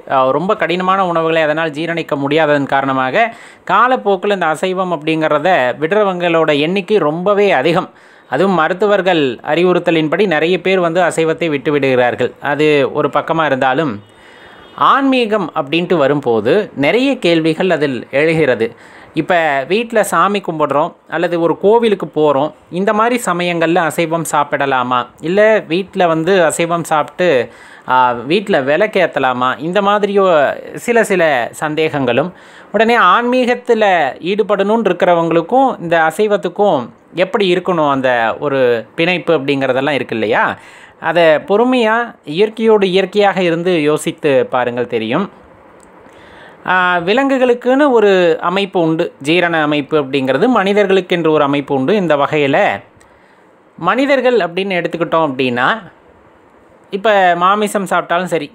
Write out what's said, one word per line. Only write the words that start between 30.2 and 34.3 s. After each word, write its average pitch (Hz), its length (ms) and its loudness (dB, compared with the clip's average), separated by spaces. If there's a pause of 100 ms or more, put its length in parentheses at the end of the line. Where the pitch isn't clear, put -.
சில 226 280 0
சில 156 560 0
சந்தேகங்களும், 151 720 -2 (400)
உடனே 226 260 2
ஆன்மீகத்துல 220 1200 2
ஈடுபடணும்னு 202 640 0